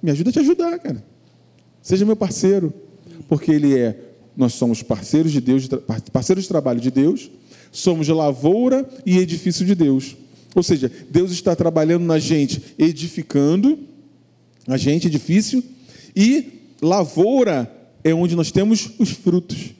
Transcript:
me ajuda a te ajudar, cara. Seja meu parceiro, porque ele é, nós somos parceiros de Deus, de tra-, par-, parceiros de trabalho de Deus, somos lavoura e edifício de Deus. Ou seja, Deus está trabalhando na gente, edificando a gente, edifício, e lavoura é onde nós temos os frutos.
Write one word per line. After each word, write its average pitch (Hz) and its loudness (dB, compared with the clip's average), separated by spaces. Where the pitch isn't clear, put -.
me 170 -2
ajuda 160 0
a 247 -2
te 311 0
ajudar, 339 0
cara. 127 -10
Seja 190 0
meu 214 2
parceiro, 190 0
porque 156 0
ele 147 4
é, 117 -2
nós 123 2
somos 117 -2
parceiros 147 -2
de 139 0
Deus, 127 0
de 131 -12
tra-, 131 -6
par-, 110 -6
parceiros 185 0
de - -16
trabalho 139 -2
de 123 -2
Deus, 135 0
somos 160 0
lavoura 165 0
e 185 4
edifício 180 -2
de 196 2
Deus. 139 0
Ou 180 4
seja, 131 -2
Deus 180 0
está 175 -2
trabalhando 165 0
na 160 0
gente, 143 -2
edificando 160 0
a 131 -2
gente, 147 0
edifício, 190 0
e 247 0
lavoura 180 2
é 160 2
onde 170 0
nós 165 -2
temos 208 0
os 226 2
frutos. - -4